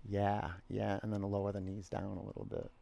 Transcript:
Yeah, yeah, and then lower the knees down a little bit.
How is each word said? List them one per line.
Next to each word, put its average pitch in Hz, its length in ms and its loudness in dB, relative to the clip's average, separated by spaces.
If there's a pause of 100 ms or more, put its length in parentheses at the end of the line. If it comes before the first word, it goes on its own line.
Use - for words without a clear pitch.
Yeah, 101 440 4 (200)
yeah, 104 360 2
and 110 80 0
then 101 100 2
lower 101 300 2
the 98 80 -2
knees 95 280 -6
down 98 320 -2
a 98 60 -6
little 101 240 -6
bit. - 180 -2 (140)